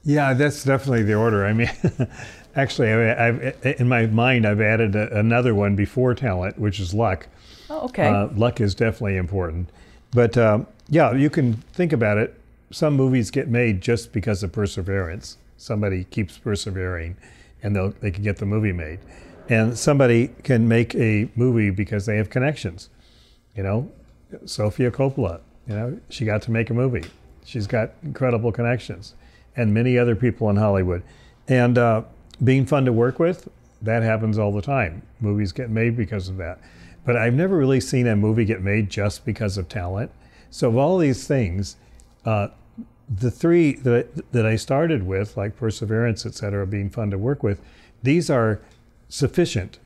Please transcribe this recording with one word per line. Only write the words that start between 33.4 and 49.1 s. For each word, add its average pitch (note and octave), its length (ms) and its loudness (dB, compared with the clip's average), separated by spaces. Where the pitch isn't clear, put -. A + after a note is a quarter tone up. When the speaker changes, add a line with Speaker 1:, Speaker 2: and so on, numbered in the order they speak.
Speaker 1:
that A2+ 220 0
happens A2 340 0
all G#2 140 0
the G#2 100 -2
time. A2+ 400 -2
Movies G#2 300 0
get B2+ 180 -8
made A2+ 260 0
because G2+ 320 -4
of F#2+ 100 -10
that. F2+ 220 -10
But A#2+ 100 0
I've A#2 180 2
never F3+ 240 2
really C3+ 220 2
seen B2 260 0
a A2+ 100 2
movie A2 280 2
get G2+ 180 -2
made G2+ 280 0
just G2+ 360 -4
because G#2 320 -4
of F#2 120 -8
talent. F#2+ 420 -6
So - 160 -2
of A#2 100 2
all D#3+ 200 2
these C#3 280 0
things, G2+ 520 -2
uh, G#2 240 0
the A2+ 220 -2
three E3+ 460 4
that B2 280 2
I, D#3+ 40 -8
that A#2 120 2
I A2 120 2
started C#3 500 0
with, F#2+ 300 -4
like G#2 180 -6
perseverance, A2 720 -2
et - 100 -10
cetera, G2+ 320 -4
being G2+ 220 -4
fun G#2 220 -4
to G2 60 -4
work B2+ 260 -2
with, G2+ 180 -2
these D3 260 2
are A2 320 2
sufficient C3 760 -2